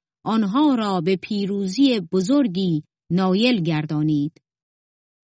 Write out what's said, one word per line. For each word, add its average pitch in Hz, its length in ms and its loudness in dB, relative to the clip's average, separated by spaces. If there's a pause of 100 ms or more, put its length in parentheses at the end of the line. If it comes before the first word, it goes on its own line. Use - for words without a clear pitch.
(260)
آنها 226 480 2
را 208 260 0
به 185 160 0
پیروزی 202 840 -2
بزرگی 185 800 0 (300)
نایل 190 500 2
گردانید. 151 800 -2 (840)